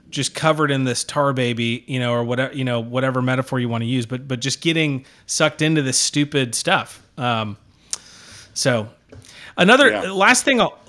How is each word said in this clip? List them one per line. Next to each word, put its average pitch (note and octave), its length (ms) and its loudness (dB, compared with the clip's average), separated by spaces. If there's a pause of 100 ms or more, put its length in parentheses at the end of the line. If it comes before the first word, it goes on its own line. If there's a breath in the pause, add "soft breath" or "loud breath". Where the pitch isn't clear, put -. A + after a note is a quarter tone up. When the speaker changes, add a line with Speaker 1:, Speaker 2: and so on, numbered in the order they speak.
Speaker 1:
just - 260 -4
covered D#3 360 2
in C3+ 120 0
this B2 200 -2
tar C#3+ 300 0
baby, A#2+ 540 -2
you C3 120 -4
know, A#2+ 140 -2
or A#2+ 100 -2
whatever, B2 300 -4
you C3 120 -6
know, A#2+ 160 -2
whatever B2+ 400 -2
metaphor B2+ 380 0
you A#2+ 100 -2
wanna A#2 160 -2
use, B2 200 -2
but, B2+ 220 -10
but B2+ 140 -4
just C3 200 -4
getting D#3 440 0 (200 soft breath)
sucked D#3 360 0
into D#3 200 2
this C3 160 0
stupid C#3+ 560 0
stuff. - 480 -2 (160)
Um, A2+ 380 -2 (1000 loud breath)
so A2+ 360 -2 (680 loud breath)
another B3 320 6
Speaker 2:
Yeah. G3 220 -2
Speaker 1:
last G3+ 340 4
thing, C4 160 2
I'll, - 160 0 (120)